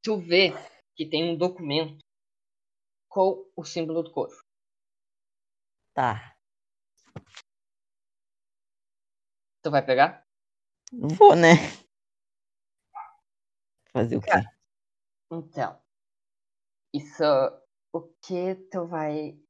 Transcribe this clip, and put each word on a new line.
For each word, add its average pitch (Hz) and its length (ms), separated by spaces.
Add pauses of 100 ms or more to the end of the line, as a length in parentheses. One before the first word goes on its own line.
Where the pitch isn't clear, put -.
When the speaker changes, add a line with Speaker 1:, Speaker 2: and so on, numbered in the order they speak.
Speaker 1:
tu 214 140
vê 175 340 (440)
que 160 120
tem 165 240
um 165 60
documento 156 600 (1080)
com 190 380 (100)
o 165 80
símbolo 160 400
do - 80
corvo. - 240 (1600)
Speaker 2:
Tá. 117 420 (3250)
Speaker 1:
Tu 151 80
vai 139 140
pegar? 135 400 (680)
Speaker 2:
Vou, 233 440
né? 170 180 (2500)
Fazer 117 260
o - 40
quê? - 80
Speaker 1:
Cara, 127 220 (800)
então, 151 500 (1120)
isso, 143 300 (680)
o 170 80 (200)
que 185 340 (140)
tu 180 160
vai 151 540 (100)